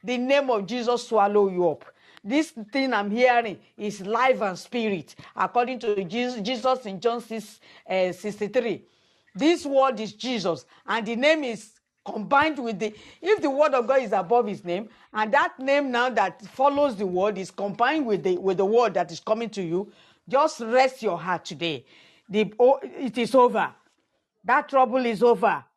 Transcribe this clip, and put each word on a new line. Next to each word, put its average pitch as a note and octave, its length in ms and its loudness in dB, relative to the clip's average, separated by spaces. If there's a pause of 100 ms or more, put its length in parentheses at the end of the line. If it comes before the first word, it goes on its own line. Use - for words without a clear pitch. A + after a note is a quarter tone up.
the A#3+ 140 -4
name C4 320 2
of G#3 180 0
Jesus A#3+ 420 -4
swallow G#3 420 4
you F3+ 180 0
up." - 160 -4 (400)
This C#4+ 280 0 (200)
thing C4+ 200 0
I'm G3+ 180 -2
hearing A#3 480 2 (180)
is G3+ 240 -8
life A3+ 420 2
and F#3 140 -4
spirit, G#3 600 -6 (180)
according A#3+ 460 -2
to G#3 240 -2
Jesus, A#3+ 360 -4
Jesus B3+ 460 -2
in F#3+ 140 -10
John A#3 200 -2
six, A3 380 -12 (280)
eh, F#3 260 0
sixty-three. G#3 720 -4 (500)
This D#4 320 0
word C4+ 320 2
is G#3+ 140 -8
Jesus, G3+ 520 -4 (220)
and G#3+ 180 -2
the A3+ 120 -4
name D4+ 260 2
is - 380 -10 (240)
combined C#4 540 0
with A3+ 200 -6
the, G#3+ 160 -6 (260)
if G4 200 2
the D4 100 0
word C#4+ 240 2
of A#3+ 120 0
God C4+ 160 4
is G#3 100 -4
above G#3+ 340 2
his F#3+ 180 -8
name, F3+ 240 -6 (240)
and G#3+ 200 -2
that E4+ 260 2
name C#4 320 0
now B3 200 0
that G#3 360 -2
follows C#4 500 0
the G3+ 100 -4
word F#3 320 0
is F#3+ 120 -10
combined A#3+ 560 -2
with G3+ 160 -2
the, F3+ 160 0
with F#3+ 200 -2
the G3 60 2
word A3 300 2
that F3 160 -2
is E3 100 -14
coming A3 300 -2
to G3+ 120 -8
you, F3+ 280 -4 (380)
just D4 320 0
rest B3+ 420 0
your F3+ 160 -2
heart F3 260 -4
today. D#3 400 -6 (440)
The, G#3 300 0
oh, B3 240 6
it - 360 -8
is A#3 160 -2
over. G#3 380 4 (720)
That C#4+ 240 2
trouble B3+ 380 2
is A3 160 0
over. G3+ 420 4 (120)